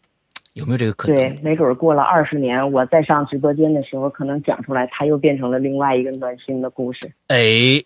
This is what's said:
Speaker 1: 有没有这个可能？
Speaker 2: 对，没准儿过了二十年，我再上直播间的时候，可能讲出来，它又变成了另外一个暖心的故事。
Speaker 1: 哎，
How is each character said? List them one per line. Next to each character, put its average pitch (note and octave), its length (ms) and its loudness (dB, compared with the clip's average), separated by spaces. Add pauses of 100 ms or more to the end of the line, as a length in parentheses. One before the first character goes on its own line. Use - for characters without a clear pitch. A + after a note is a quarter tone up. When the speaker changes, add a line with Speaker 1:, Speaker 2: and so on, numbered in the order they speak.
(540)
Speaker 1:
有 A#2+ 140 -16
没 A#2 60 -4
有 B2+ 40 -2
这 A#2+ 80 -2
个 G#2+ 80 0
可 - 140 -10
能？ D3 100 2
Speaker 2:
对， C3+ 240 -2
没 D#3 140 -2
准 D#3+ 120 2
儿 B2 60 2
过 D#3 220 2
了 C#3+ 80 2
二 E3 200 4
十 D3 140 -4
年， C3+ 340 -2
我 C3 140 2
再 D#3+ 160 2
上 D3 240 2
直 D3 100 -6
播 C#3+ 160 0
间 D#3 220 2
的 C#3+ 80 0
时 C3+ 140 -8
候， C3+ 120 -2
可 C#3 160 -8
能 C#3 200 -4
讲 - 180 -4
出 C3+ 140 -6
来， B2 160 0
它 C#3+ 160 -4
又 D3+ 100 2
变 C#3+ 180 2
成 C3 140 -4
了 B2+ 80 0
另 C3+ 200 -2
外 C#3 180 0
一 B2+ 80 0
个 C3 80 -6
暖 B2+ 260 -8
心 C3 240 -8
的 B2+ 80 -6
故 B2+ 240 -6
事。 - 180 -12 (180)
Speaker 1:
哎， A#2+ 560 4